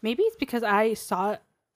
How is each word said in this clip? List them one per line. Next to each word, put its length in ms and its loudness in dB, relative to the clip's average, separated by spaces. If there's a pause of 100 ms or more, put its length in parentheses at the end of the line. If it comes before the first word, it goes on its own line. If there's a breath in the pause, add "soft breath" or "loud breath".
maybe 220 0
it's 140 0
because 260 -2
I 300 2
saw, 420 -2 (400)